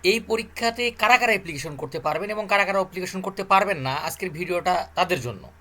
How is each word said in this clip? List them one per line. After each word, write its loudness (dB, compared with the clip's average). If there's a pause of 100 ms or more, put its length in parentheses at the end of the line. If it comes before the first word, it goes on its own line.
এই 4
পরীক্ষাতে -2
কারা 4
কারা 4
অ্যাপ্লিকেশন -4
করতে -6
পারবেন -2
এবং -4
কারা 4
কারা 2
অ্যাপ্লিকেশন -4
করতে -6
পারবেন 4
না, -2
আজকের -4
ভিডিওটা 0
তাদের 2
জন্য। -10